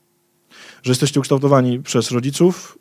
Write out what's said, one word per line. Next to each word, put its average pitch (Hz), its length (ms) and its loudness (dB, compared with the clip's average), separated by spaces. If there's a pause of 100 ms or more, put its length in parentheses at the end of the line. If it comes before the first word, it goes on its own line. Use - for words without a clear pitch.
(840)
Że 127 80 -2
jesteście 139 300 0
ukształtowani 131 580 2
przez - 320 -4
rodziców, 139 720 -2